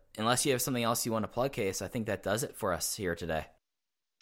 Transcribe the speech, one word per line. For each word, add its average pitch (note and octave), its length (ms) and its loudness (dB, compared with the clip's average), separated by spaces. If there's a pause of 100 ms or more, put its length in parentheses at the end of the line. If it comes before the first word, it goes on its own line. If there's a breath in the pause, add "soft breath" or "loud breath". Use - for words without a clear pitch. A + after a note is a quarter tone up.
(200)
unless A#2 260 2
you C#3+ 60 4
have B2 100 2
something B2 220 0
else A#2 200 2
you A#2 100 0
want A2 100 0
to G2 60 -4
plug, C3 220 0
Case, G2 300 -2
I F#2 60 -4
think A2+ 180 -4
that G#2 160 -2
does G#2+ 220 0
it - 120 -8
for F#2+ 180 0
us - 220 -2
here F2 200 0
today. E2 320 -2 (760)